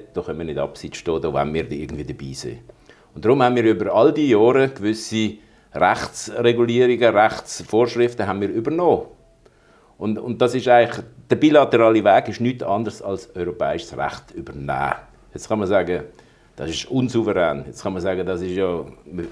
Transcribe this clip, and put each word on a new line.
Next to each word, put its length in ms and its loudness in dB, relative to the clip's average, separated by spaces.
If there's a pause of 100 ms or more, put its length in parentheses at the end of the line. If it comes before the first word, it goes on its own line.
(140)
da 80 -4
können 160 -8
wir 80 -8
nicht 120 -6
abseits 400 -8
stehen, 220 -4
da 120 -4
wollen 220 -2
wir 160 -4
irgendwie 340 -8
dabei 280 -12
sein. 260 -12 (560)
Und 100 -14
darum 180 4
haben 140 2
wir 80 2
über 300 2
all 180 6
die 180 0
Jahre 380 4
gewisse 680 -4 (400)
Rechtsregulierungen, 1400 2
Rechtsvorschriften 1120 0
haben 140 -4
wir 80 -2
übernommen. 540 0 (960)
Und, 200 -4
und 220 -8
das 140 2
ist 120 -2
eigentlich, 380 4 (240)
der 80 2
bilaterale 640 6
Weg 260 4
ist 120 -10
nichts 220 -4
anderes 400 -4
als 340 -8
europäisches 600 -6
Recht 380 -8
übernehmen. 600 -6 (400)
Jetzt 140 -14
kann 100 -2
man 100 -2
sagen, 360 0 (520)
das 140 -8
ist 200 -10
unsouverän. 760 -2
Jetzt 160 -18
kann 100 -6
man 100 -6
sagen, 240 -4
das 140 -6
ist 160 -6
ja 280 -2 (480)